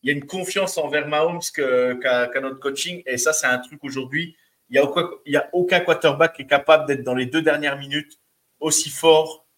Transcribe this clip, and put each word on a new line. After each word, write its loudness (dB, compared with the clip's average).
il -4
y 2
a 0
une -8
confiance -4
envers -2
Mahomes 0
que, 0
qu'a, 0
qu'a -4
notre -8
coaching. -6
Et -4
ça, 0
c'est -2
un 0
truc -16
aujourd'hui. -6
Il 2
y 6
a 6
aucun, -2
il -6
y 2
a -2
aucun 2
quarterback 2
qui -14
est -16
capable 4
d'être -2
dans -2
les -2
deux -2
dernières 0
minutes -8
aussi -2
fort 4